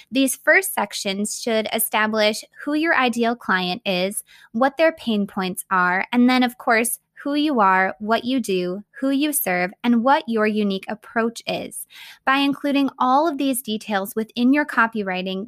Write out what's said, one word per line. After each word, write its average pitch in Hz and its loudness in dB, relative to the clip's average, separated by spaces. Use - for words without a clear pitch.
These 269 0
first - 2
sections 208 -4
should 220 -2
establish 214 0
who 294 -2
your 320 2
ideal 240 0
client 185 -2
is, 190 -2
what 262 0
their 320 4
pain 214 -2
points 185 -6
are, 180 2
and 247 4
then, 254 4
of 240 -2
course, 233 0
who 285 -4
you 294 0
are, 190 4
what 220 -2
you 254 0
do, 185 -2
who 269 0
you 277 0
serve, 180 -2
and 240 4
what 285 2
your 220 0
unique 208 -2
approach 233 -4
is. - -8
By 269 2
including 277 0
all 269 2
of 294 -2
these 269 -2
details 208 -6
within 240 2
your 294 2
copywriting, 190 -2